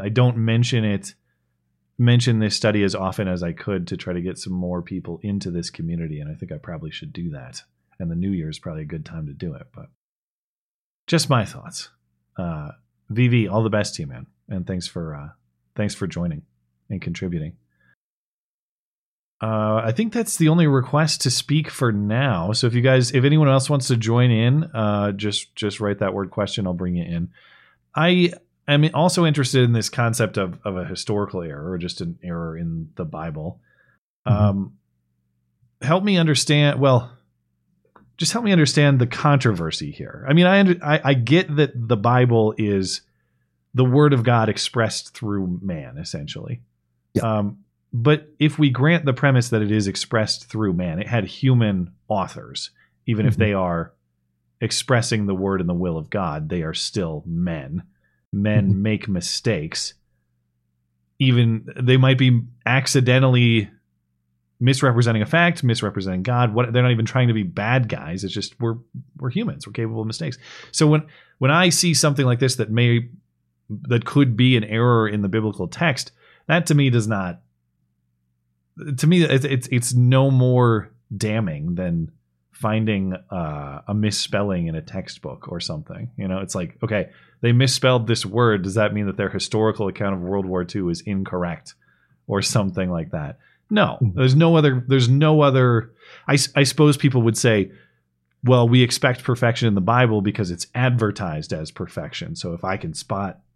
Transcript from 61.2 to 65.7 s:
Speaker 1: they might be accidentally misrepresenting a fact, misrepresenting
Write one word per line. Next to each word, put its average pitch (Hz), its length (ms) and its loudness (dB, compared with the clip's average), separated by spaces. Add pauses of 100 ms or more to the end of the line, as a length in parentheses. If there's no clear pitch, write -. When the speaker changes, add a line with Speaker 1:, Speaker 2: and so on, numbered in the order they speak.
Speaker 1:
they 127 200 4
might 131 220 4
be 123 240 4 (220)
accidentally 123 1040 4 (920)
misrepresenting 120 640 2
a 101 40 0
fact, 170 380 2
misrepresenting 95 580 -2